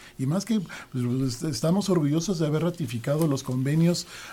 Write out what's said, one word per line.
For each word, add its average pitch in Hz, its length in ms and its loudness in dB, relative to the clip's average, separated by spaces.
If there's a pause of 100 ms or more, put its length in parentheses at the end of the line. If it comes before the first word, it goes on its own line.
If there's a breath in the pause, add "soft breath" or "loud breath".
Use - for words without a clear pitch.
(180 loud breath)
Y 131 80 -2
más 185 200 0
que, 220 160 2 (300 loud breath)
pues, 123 120 -2
est-, 123 400 -2
estamos 165 460 0
orgullosos 165 500 2
de 160 80 2
haber 151 160 0
ratificado 143 640 0
los 135 160 0
convenios 151 640 2 (240 loud breath)